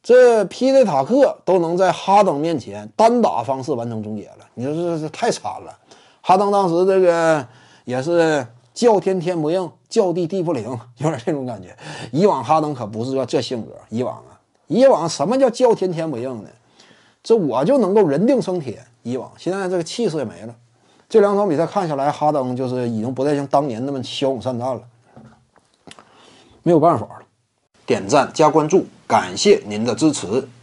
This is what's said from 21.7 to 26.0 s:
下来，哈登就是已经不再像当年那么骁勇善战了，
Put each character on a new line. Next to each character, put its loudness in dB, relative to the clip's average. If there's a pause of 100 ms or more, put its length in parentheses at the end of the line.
下 -2
来， 0
哈 0
登 -2
就 -4
是 -2
已 -4
经 -4
不 -4
再 0
像 -4
当 0
年 -6
那 -6
么 -6
骁 -4
勇 -4
善 -6
战 -6
了， -6 (1800)